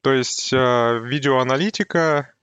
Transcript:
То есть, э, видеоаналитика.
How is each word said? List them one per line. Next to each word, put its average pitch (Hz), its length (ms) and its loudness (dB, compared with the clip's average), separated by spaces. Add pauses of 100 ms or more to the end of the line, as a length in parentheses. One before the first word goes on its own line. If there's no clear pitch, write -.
То 135 120 2
есть, - 400 -2
э, 123 500 2
видеоаналитика. 143 1300 0 (120)